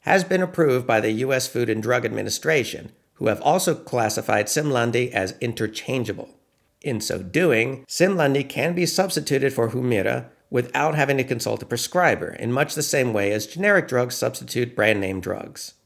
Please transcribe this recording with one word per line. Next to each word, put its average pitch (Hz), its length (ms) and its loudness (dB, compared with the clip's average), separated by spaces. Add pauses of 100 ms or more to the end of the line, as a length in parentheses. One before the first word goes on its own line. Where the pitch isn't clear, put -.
has 190 220 4
been 185 200 0
approved 143 440 2
by 110 140 4
the 110 120 0
U 127 200 0
S 131 160 0
Food 117 220 -2
and 110 120 0
Drug 120 220 0
Administration, 113 880 -2 (220)
who - 140 -2
have 104 120 0
also 170 340 2
classified 107 760 0
Simlandi 123 600 0
as 95 300 -2
interchangeable. 117 880 -6 (540)
In 123 180 -4
so - 220 -6
doing, 127 640 0
Simlandi 151 600 2
can 151 280 -2
be 175 100 2
substituted 147 680 0
for 117 160 0
Humira 123 560 0 (240)
without 135 440 0
having 139 220 2
to 131 80 2
consult 117 380 -2
a - 40 -12
prescriber, 120 640 0
in - 240 -4
much 139 220 0
the 151 80 -4
same 127 320 0
way 101 180 2
as 107 140 -2
generic 196 420 2
drugs 123 260 0
substitute 123 640 -4
brand 107 240 4
name 95 220 -4
drugs. - 500 -8 (140)